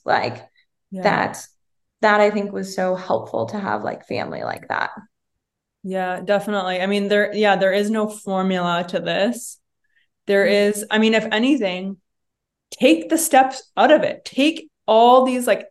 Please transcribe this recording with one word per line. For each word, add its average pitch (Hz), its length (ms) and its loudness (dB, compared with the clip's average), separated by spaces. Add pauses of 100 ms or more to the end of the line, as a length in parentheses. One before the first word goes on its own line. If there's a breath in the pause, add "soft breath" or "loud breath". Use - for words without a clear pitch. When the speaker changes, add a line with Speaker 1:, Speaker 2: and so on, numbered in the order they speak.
Speaker 1:
Like, 117 380 -2 (460)
Speaker 2:
Yeah. 185 140 -8
Speaker 1:
that's, - 440 -2 (540)
that 208 180 4
I 208 120 4
think 202 200 -4
was 190 240 -10
so 185 200 0
helpful - 520 -4
to 214 120 -8
have, 107 240 -6
like, - 240 -10
family - 360 -8
like 53 260 -10
that. - 220 -4 (920)
Speaker 2:
Yeah, 185 380 -6
definitely. 185 600 -2
I 185 60 -2
mean, 202 200 0
there, 208 260 2
yeah, 202 220 2
there 190 180 2
is 208 160 0
no 214 180 -2
formula 185 840 -2
to 185 100 -4
this. 185 580 -4 (680)
There 196 180 4
Speaker 1:
Mm-hmm. 202 320 2
Speaker 2:
is, 208 140 -8
I 220 80 2
mean, 220 140 4
if 220 180 0
anything, 202 680 -2 (720)
take 320 380 2
the 320 80 0
steps - 460 2 (140)
out 240 140 4
of - 120 6
it. - 220 -6
Take 302 440 -2 (180)
all 240 380 6
these, 254 220 -2
like, - 240 -2